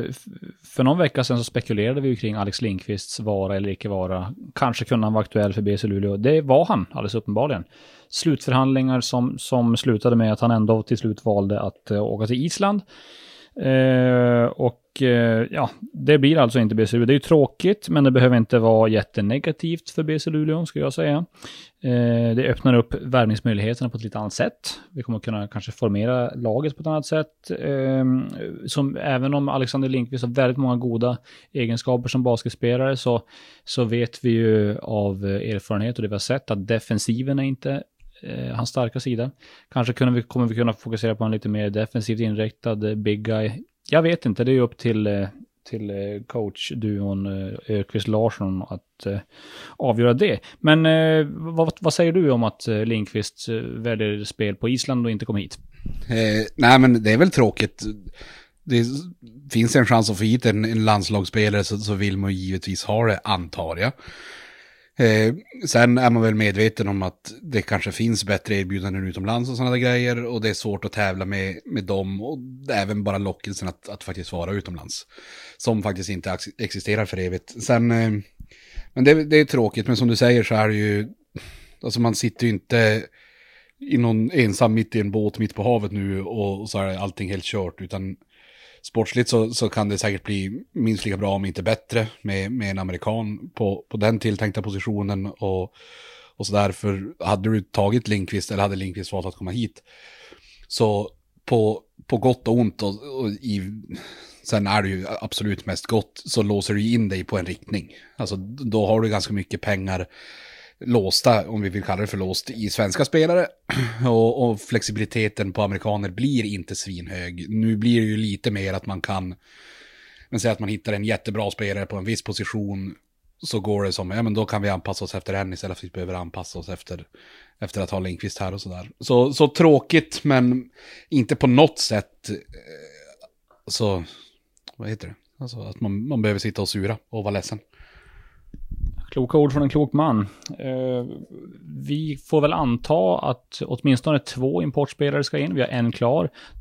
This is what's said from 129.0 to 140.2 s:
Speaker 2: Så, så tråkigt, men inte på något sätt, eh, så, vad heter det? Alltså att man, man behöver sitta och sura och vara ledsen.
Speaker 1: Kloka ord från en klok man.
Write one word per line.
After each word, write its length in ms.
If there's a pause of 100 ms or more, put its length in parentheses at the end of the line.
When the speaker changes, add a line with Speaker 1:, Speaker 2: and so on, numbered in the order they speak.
Speaker 2:
Så, 320
så 160
tråkigt, 760
men 460 (380)
inte 280
på 100
något 320
sätt, 520
eh, 40 (1300)
så, 380 (720)
vad 120
heter 200
det? 60 (240)
Alltså 220
att 200
man, 280
man 140
behöver 160
sitta 240
och 60
sura 280 (140)
och 140
vara 100
ledsen. 240 (1500)
Speaker 1:
Kloka 280
ord 140
från 100
en 60
klok 240
man. 280 (380)